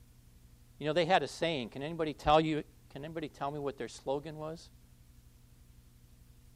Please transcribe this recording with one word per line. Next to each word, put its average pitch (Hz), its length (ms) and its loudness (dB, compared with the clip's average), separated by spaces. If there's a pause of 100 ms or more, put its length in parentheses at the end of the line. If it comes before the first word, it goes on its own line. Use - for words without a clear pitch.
(800)
You 143 80 -4
know, 156 60 2
they 165 140 4
had 170 180 6
a 123 40 -2
saying. 147 420 -2
Can 135 120 -10
anybody 156 320 -4
tell 151 260 6
you, 156 220 2 (280)
can 139 140 -12
anybody 160 240 -6
tell 143 220 -6
me 151 80 -6
what 139 180 -4
their 117 120 -6
slogan 147 480 -4
was? 156 340 -10 (1900)